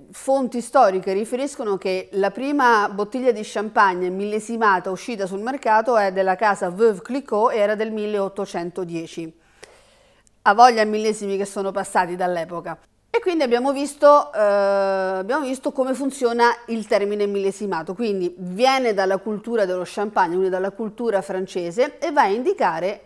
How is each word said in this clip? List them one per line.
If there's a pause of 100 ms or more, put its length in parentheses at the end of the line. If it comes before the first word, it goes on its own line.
(120)
fonti
storiche
riferiscono
che
la
prima
bottiglia
di
champagne
millesimata
uscita
sul
mercato
è
della
casa
Veuve
Clicquot
e
era
del
milleottocentodieci. (1040)
A
voglia
millesimi
che
sono
passati
dall'epoca. (380)
E
quindi
abbiamo
visto,
eh,
abbiamo
visto
come
funziona (220)
il
termine
millesimato.
Quindi
viene
dalla
cultura
dello
champagne,
quindi
dalla
cultura
francese,
e
va
a
indicare